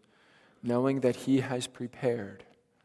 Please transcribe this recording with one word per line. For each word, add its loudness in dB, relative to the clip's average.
knowing 2
that 2
he 2
has -4
prepared -6